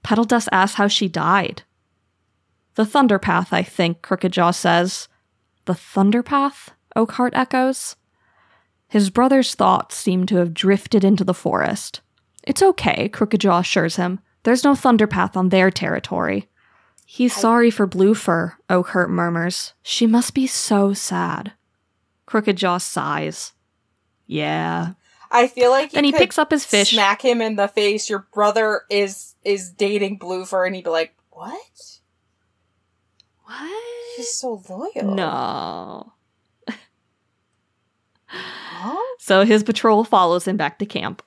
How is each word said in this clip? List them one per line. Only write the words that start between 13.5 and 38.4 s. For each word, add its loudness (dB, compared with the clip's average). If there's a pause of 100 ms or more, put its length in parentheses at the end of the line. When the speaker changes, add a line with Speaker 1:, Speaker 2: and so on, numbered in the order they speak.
Speaker 1:
assures -2
him. -2 (220)
"There's 2
no 6
Thunderpath 2
on 2
their 6
territory." -4 (560)
"He's -2
Speaker 2:
I -4
Speaker 1:
sorry 4
for 0
Blue 4
Fur," -2 (140)
Oakheart 0
murmurs. -4 (100)
"She 0
must 2
be -2
so 0
sad." -6 (720)
Crooked 0
Jaw 0
sighs. -6 (720)
"Yeah." -4 (400)
Speaker 2:
I 4
feel 2
like 0
you -2
Speaker 1:
Then 2
he 4
Speaker 2:
could 2
Speaker 1:
picks 0
up 0
his 0
fish. 2
Speaker 2:
smack 0
him 2
in -2
the 0
face, -2
"Your -6
brother 2
is, -4 (100)
is -2
dating -2
Blue -8
Fur," -2
and -4
he'd -12
be -4
like, -2 (140)
"What?" -18 (1500)
Speaker 1:
What? -14 (340)
Speaker 2:
He's -10
so -8
loyal. -6
Speaker 1:
No. -8 (2000)
Speaker 2:
Huh? -12 (220)